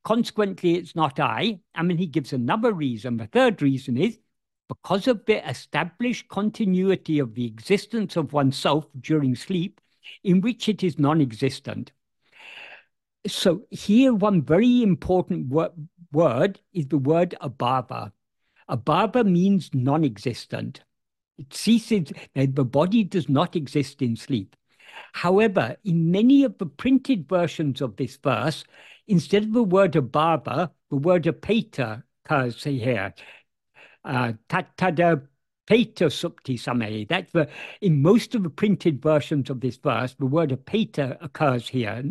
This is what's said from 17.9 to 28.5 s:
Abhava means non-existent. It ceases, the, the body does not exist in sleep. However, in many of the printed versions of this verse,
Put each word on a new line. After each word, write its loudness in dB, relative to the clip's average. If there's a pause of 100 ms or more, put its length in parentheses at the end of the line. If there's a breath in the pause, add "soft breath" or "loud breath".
Abhava 0
means 2
non-existent. -2 (560)
It -18
ceases, 0 (220 loud breath)
the, 2
the 0
body 2
does -2
not 0
exist -4
in 0
sleep. -6 (580 loud breath)
However, 2
in 2
many 6
of -2
the -6
printed 0
versions 0
of -4
this -6
verse, -2 (440 loud breath)